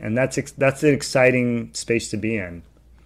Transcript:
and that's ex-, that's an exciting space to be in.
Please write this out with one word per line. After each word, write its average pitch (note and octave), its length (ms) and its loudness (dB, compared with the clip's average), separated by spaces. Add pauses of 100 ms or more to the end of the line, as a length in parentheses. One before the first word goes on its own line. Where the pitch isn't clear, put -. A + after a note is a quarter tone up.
and A2 160 -4
that's C3 220 0
ex-, - 140 -8
that's C3+ 300 0
an D3+ 120 6
exciting B2 800 2
space - 380 -2
to A2 60 -4
be A2 200 -4
in. E2+ 260 -10 (440)